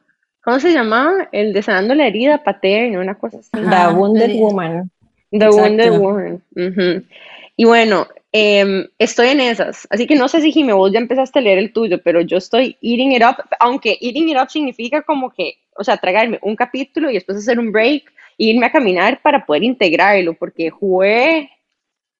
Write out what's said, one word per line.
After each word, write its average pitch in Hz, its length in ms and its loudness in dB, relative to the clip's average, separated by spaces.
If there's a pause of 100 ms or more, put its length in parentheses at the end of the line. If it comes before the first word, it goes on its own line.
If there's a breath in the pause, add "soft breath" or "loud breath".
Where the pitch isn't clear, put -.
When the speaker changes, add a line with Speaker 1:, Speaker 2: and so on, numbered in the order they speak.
(420)
Speaker 1:
¿cómo 247 180 0
se 339 120 2
llamaba? 277 600 0
El 208 220 -2
de 202 100 -2
Sanando 208 320 0
la 294 120 2
herida 262 360 0
paterna, 202 580 -2
una 190 140 -6
cosa - 240 -12
así. - 120 -20
Speaker 2:
The 220 80 -6
Speaker 3:
Ajá, 180 300 2
Speaker 2:
Wounded 208 380 2
Speaker 3:
sí. 208 120 -2
Speaker 2:
Woman. 185 520 -2 (400)
Speaker 1:
The 214 140 2
Speaker 3:
Exacto. 214 160 6
Speaker 1:
Wounded 214 380 2
Woman. 185 440 -4 (120)
Ujú. 180 500 -2 (520 loud breath)
Y 226 80 4
bueno, 226 420 4 (240)
em, 202 560 0 (100)
estoy 233 320 2
en 285 120 2
esas. - 480 -4
Así 233 180 -4
que 302 80 2
no 269 140 2
sé 330 120 0
si, 302 100 2
Jimmy, 294 200 0
vos 196 220 2
ya 220 60 2
empezaste 254 400 -2
a - 20 -2
leer 196 160 2
el 202 160 -4
tuyo, 196 280 -2
pero 170 200 0
yo 170 160 -2
estoy 226 440 -2
eating 240 300 -2
it 240 120 2
up, 254 200 0 (160)
aunque 240 400 0
eating 277 300 -4
it 285 120 -2
up 269 80 -4
significa 269 520 -6
como 277 300 -6
que, 160 240 -8 (200)
o 202 80 -10
sea, 220 140 0
tragarme 208 440 -2
un 208 140 -4
capítulo 262 540 -6
y 226 60 -2
después 196 220 -6
hacer 233 220 -2
un 226 120 -4
break 240 320 0 (340 soft breath)
e 220 80 0
irme 233 220 2
a 247 40 -2
caminar 202 500 0
para 285 240 0
poder 151 180 0
integrarlo, 190 720 0
porque 165 360 -8
jue- 226 800 0 (680)